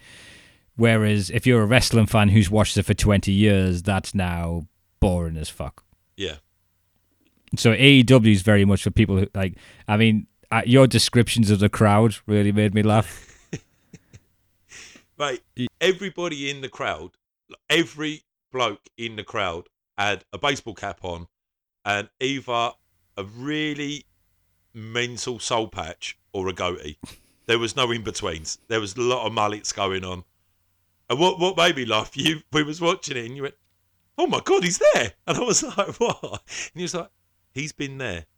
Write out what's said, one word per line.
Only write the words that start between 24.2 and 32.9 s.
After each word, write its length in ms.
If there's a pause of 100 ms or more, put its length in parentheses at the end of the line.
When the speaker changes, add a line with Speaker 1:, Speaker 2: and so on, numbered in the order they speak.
Speaker 2:
mental 680
soul 280
patch 500 (160)
or 140
a 60
goatee. 440 (480)
There 140
was 160
no 160
in-betweens. 640 (120)
There 100
was 160
a 60
lot 260
of 60
mullets 380
going 320
on. 200 (840)
And 100
what, 200
what 180
made 180
me 100
laugh, 260
<laughs> 60
you, 240 (100)
we 120
was 180
watching 360